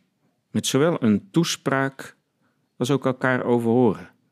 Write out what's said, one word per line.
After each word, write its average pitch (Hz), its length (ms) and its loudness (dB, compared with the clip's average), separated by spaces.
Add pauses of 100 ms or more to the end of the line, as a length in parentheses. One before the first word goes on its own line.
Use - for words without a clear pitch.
(520)
met 110 160 -6
zowel 151 360 0
een 104 280 2
toespraak 135 840 -4 (640)
als 123 140 -2
ook 135 140 0
elkaar 127 380 -2
overhoren. 117 680 0 (220)